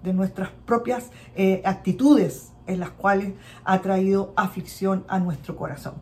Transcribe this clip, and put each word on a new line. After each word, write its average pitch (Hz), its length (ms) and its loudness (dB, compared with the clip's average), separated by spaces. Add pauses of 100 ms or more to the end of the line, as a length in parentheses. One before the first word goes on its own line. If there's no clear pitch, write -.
de 185 100 -2
nuestras 190 380 -2 (160)
propias, 247 440 -2 (260)
eh, 190 280 2
actitudes 196 880 2 (140)
en 185 140 -4
las 175 100 -8
cuales 196 440 0 (300)
ha 190 160 2
traído 190 560 2
aflicción 190 720 -2
a 190 120 -2
nuestro 175 360 -4
corazón. - 480 -10